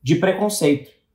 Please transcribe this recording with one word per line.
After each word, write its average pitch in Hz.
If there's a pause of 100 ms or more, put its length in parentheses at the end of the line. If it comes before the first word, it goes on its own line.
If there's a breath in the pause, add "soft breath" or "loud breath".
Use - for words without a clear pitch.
de 147
preconceito, 185 (260)